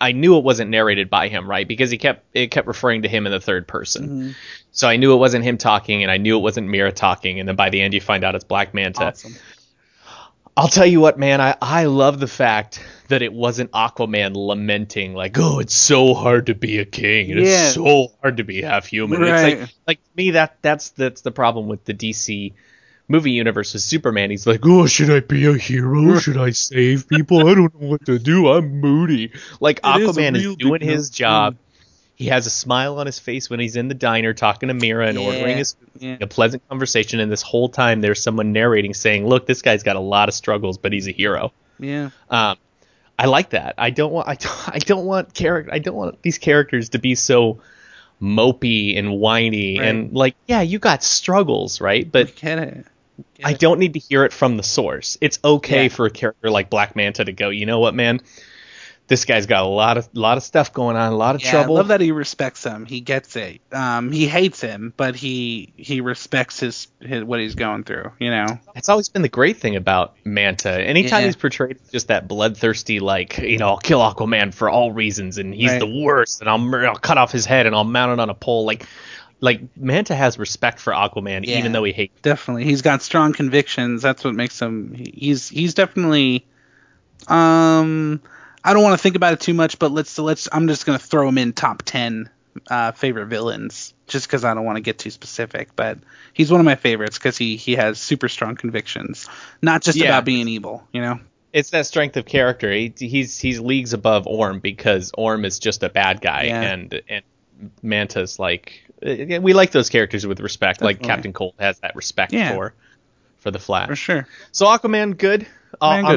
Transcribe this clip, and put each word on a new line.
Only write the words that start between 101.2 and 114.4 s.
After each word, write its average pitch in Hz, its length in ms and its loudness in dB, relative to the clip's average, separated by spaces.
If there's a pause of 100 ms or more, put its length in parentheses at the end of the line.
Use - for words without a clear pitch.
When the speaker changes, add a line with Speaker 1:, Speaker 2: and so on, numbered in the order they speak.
Speaker 1:
It's 147 200 0
that 151 140 0
strength 147 320 -2
of 123 80 -4
character. 123 460 0
He, 110 260 -2
he's, 127 400 -4
he's 127 220 -4
leagues 123 340 -2
above 104 320 2
Orm 98 340 -2
because 98 580 -2
Orm 110 280 -2
is 95 140 -6
just - 240 -2
a 90 60 -2
bad 95 320 0
guy, 71 220 -2
Speaker 2:
Yeah. 113 180 -2
Speaker 1:
and, 95 480 -6
and 104 140 -10 (580)
Manta's 104 580 -4
like, 90 400 -6 (260)
uh, 143 360 -4
we 190 120 6
like 190 180 6
those 127 180 2
characters 104 360 0
with 95 140 -4
respect. 98 420 -2
Like, 101 160 0
Speaker 2:
Definitely. - 180 -8
Speaker 1:
Captain 101 180 -10
Cold 92 260 -8
has 98 200 -2
that - 160 -10
respect - 380 -4
Speaker 2:
Yeah. 170 220 0
Speaker 1:
for, 95 180 -6 (640)
for 104 120 -6
the 95 80 -8
Flash. 92 300 -4
Speaker 2:
For 143 80 -4
sure. 147 300 -4 (260)